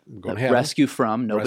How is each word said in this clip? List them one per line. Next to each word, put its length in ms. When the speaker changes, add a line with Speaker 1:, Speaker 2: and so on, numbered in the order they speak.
Speaker 1:
We're 140
going 160
Speaker 2:
Uh, 20
Speaker 1:
to 60
hell. 80
Speaker 2:
rescue 340
from, 400
nobody 180